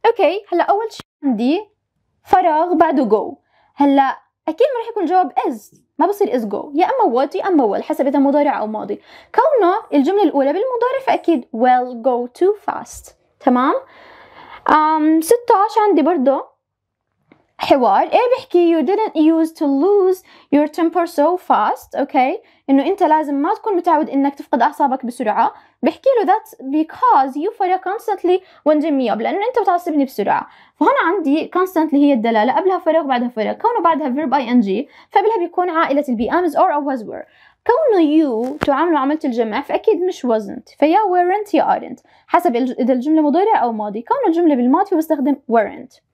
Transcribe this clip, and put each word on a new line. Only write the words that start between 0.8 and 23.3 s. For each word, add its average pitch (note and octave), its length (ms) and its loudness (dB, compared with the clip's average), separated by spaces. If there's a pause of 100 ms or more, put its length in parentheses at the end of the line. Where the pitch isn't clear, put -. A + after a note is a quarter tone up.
شي - 120 -20 (200)
عندي C4 380 0 (600)
فراغ F4 500 2
بعده D#4 360 2
go. G#3 260 -2 (400)
هلا C#4 420 0 (300)
أكيد D#4+ 280 0
ما A4+ 60 -4
رح A#4 80 -10
يكون G#4 140 -6
الجواب F4+ 280 0
is، - 480 -6 (200)
ما E4 80 2
بصير G4+ 200 -2
is A#3 160 -2
go، G3+ 320 -8
يا F4 100 2
إما D4+ 400 0
would C#4+ 100 -14
يا F#4+ 120 -6
إما B3 300 2
will، A#3+ 40 -6
حسب - 260 -4
إذا C#4+ 120 0
مضارع C4+ 400 0
أو G#3+ 80 -6
ماضي. G#3 340 -10 (340)
كونه A4 400 2 (180)
الجملة E4+ 300 2
الأولى C#4+ 300 0
بالمضارع B4 520 -2
فأكيد E4+ 400 0
will B3 600 0
go B3 220 -2 (100)
too G4+ 320 0
fast، - 420 -14 (260)
تمام؟ C4 340 2 (960)
أم، D#4 520 2
ستاش A4 560 2 (100)
عندي D#4+ 140 2
برضه C#4+ 500 0 (1080)
حوار، A#3+ 440 2
إيه E4+ 180 0 (180)
بحكي: F4 380 0
"You D#4 100 0
didn't G#4 280 -2
use D#4+ 380 2
to D#4+ 140 -6
lose F#4 580 2 (320)
your D4 120 2
temper E4+ 380 -2
so E4 320 0
fast." A#3 640 -2
أوكي؟ C#4 420 -2 (280)
إنه C4+ 160 4
أنت F#4+ 180 0
لازم D4+ 320 0